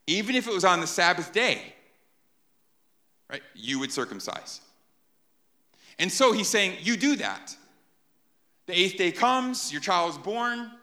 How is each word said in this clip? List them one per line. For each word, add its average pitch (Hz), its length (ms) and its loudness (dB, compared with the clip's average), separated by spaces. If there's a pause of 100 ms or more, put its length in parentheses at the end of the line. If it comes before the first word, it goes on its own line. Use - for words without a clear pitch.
even 208 280 0
if 247 120 0
it 233 60 -4
was 190 140 2
on 175 140 6
the 160 60 -4
Sabbath 175 460 2
day, 214 420 0 (1600)
right, 135 120 -10 (120)
you 127 240 -4
would 135 120 -4
circumcise. - 680 -6 (1400)
And 180 140 0
so 254 200 6
he's 208 160 0
saying, 196 340 0
"You 220 140 0
do 277 200 2
that. 98 400 -6 (1080)
The 180 120 0
eighth 190 180 4
day 180 160 2
comes, 254 580 0
your 147 100 -6
child 175 300 0
is 147 80 -10
born. 233 540 -6 (100)